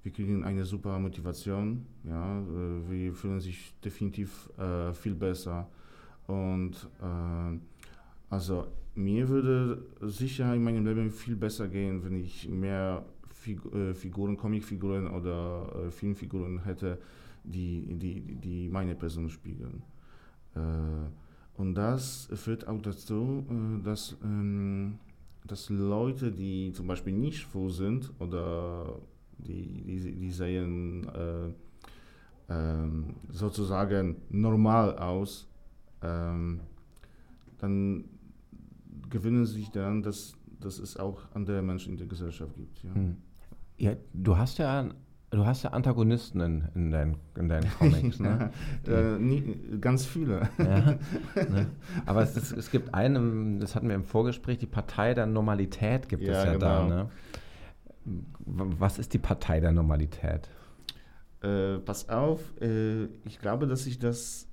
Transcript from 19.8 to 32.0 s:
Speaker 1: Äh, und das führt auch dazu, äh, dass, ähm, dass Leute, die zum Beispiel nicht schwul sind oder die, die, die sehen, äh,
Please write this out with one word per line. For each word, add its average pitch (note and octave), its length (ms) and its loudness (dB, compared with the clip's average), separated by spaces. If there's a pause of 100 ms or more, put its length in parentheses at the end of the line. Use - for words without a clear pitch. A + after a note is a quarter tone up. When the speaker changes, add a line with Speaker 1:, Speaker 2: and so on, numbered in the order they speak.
Speaker 1:
Äh, D#2+ 40 -4 (1000)
und F#2 160 0
das A#2+ 600 -2
führt A2+ 320 -4
auch A2 140 -4
dazu, A2+ 680 -2
äh, A2 340 -2
dass, G#2 400 -4
ähm, G2+ 720 -2 (480)
dass - 240 -10
Leute, A2 600 0
die F#2+ 420 -4
zum F2+ 140 -6
Beispiel F#2+ 260 -2
nicht C#3 260 0
schwul F#2+ 300 -4
sind G2+ 500 -2
oder E2+ 760 -4 (400)
die, F2+ 460 -8
die, F#2 320 -6
die F#2 160 -4
sehen, F2 800 -2
äh, E2+ 440 -4 (960)